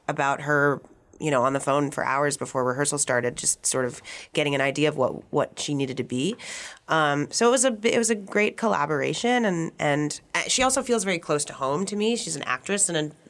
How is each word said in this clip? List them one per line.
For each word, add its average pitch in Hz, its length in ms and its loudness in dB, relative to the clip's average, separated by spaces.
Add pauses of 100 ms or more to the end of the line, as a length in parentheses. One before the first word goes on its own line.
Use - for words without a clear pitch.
about 147 340 0
her, 143 380 4 (380)
you 156 120 -2
know, 127 140 4
on 135 100 4
the 135 60 0
phone 143 300 2
for - 140 -2
hours 139 320 2
before 135 280 -4
rehearsal 139 340 0
started, 123 380 0
just - 280 -2
sort 131 220 0
of - 160 -8 (320)
getting 147 200 0
an 135 60 2
idea 143 280 2
of 147 80 -2
what, - 360 -2
what - 260 0
she 147 160 -4
needed 131 220 -2
to 127 80 -2
be. 143 320 -2 (520)
Um, 147 420 2
so 233 180 2
it - 20 4
was 262 140 4
a, 254 180 2
it 226 160 2
was 226 120 2
a 226 40 2
great 208 440 -2
collaboration, 156 880 0
and, 170 320 -2
and, 147 420 0 (140)
uh, 170 80 0
she - 200 0
also 262 200 2
feels 226 220 0
very 185 140 -2
close 147 280 -2
to - 80 -12
home 143 320 -2
to 202 100 -6
me. 220 200 0
She's 165 200 -6
an 131 60 -6
actress 180 480 -2
in 165 60 -2
a 151 140 -2 (200)